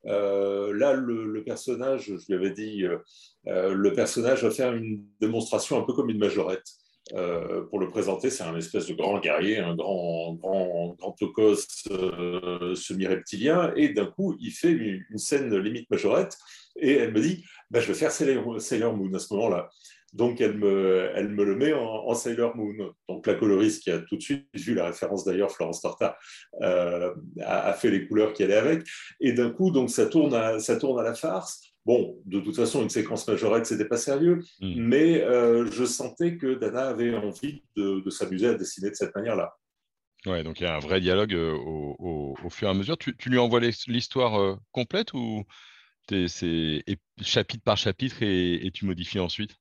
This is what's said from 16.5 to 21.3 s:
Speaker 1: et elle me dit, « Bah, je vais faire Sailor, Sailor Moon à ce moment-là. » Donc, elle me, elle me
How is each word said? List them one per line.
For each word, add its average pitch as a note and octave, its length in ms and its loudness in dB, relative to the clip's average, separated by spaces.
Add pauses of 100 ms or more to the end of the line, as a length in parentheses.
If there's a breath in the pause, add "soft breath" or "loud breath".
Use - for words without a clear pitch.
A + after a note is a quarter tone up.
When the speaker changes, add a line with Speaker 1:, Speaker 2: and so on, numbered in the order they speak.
Speaker 1:
et C#3 160 2
elle A#2 220 4
me G#2+ 80 4
dit, « E3+ 220 0 (280 loud breath)
Bah, A#2 80 4
je A2+ 80 0
vais - 80 0
faire D3+ 160 0
Sailor, A#2+ 500 0
Sailor A2+ 340 0
Moon F#2+ 200 -2
à F#2+ 40 -2
ce G2+ 140 -8
moment-là. » G2+ 360 0 (440 loud breath)
Donc, A#2+ 280 2
elle G#2 160 2
me, F#2+ 560 4
elle G#2 160 -2
me G#2 140 0